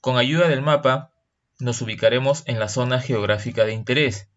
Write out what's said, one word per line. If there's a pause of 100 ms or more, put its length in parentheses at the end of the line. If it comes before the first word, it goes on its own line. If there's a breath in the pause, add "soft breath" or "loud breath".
Con
ayuda
del
mapa, (460)
nos
ubicaremos
en
la
zona
geográfica
de
interés.